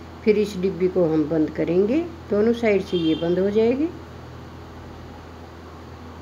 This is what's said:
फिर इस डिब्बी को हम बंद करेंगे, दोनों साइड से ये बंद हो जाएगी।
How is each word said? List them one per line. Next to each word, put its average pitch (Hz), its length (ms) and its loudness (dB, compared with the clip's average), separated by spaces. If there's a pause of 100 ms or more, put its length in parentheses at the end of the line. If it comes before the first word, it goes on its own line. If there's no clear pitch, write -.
(240)
फिर 208 140 4
इस 208 200 0
डिब्बी 180 300 0
को 180 180 4
हम 156 240 4
बंद 156 220 2
करेंगे, 185 480 2 (300)
दोनों 220 260 4
साइड 208 280 4
से 180 140 -2
ये 160 200 4
बंद 170 220 2
हो 196 120 2
जाएगी। 240 340 4 (2250)